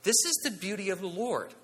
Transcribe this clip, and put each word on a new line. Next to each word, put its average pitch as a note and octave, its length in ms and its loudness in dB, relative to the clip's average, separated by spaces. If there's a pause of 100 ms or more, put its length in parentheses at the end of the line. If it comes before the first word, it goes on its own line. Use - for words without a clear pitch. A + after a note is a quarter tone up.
This G#3 140 4 (100)
is E4+ 80 0 (100)
the C#4+ 60 0
beauty G3 400 -4
of F3+ 100 -2
the F#3+ 80 -6
Lord. F3+ 460 -2 (100)